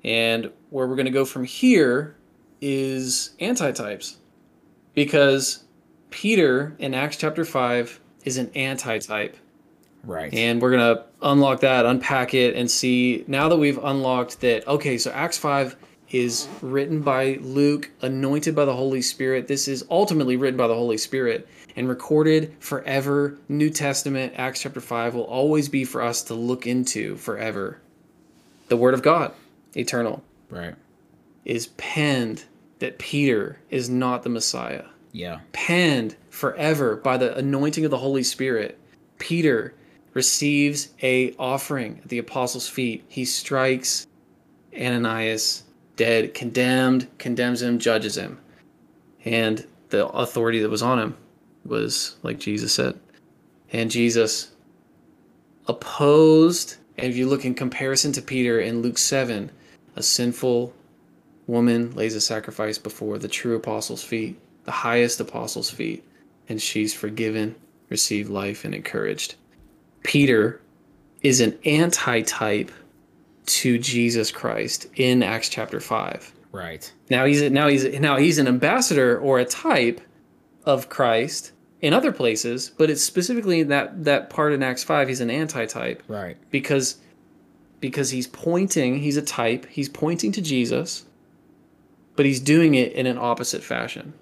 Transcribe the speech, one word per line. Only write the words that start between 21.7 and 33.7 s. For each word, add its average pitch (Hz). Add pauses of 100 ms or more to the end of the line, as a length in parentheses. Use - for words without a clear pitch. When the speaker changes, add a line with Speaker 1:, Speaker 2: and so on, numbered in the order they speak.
Speaker 1:
and 127
recorded 156
forever. 143 (120)
New 151
Testament, 139
Acts 127
chapter 127
five, 117
will 120
always 143
be 143
for -
us 117
to 117
look 120
into 113
forever. 104 (880)
The 120
Word 123
of 127
God, 160 (420)
eternal, 120 (280)
Speaker 2:
Right. 87 (720)
Speaker 1:
is 120 (100)
penned 131 (340)
that -
Peter 131 (120)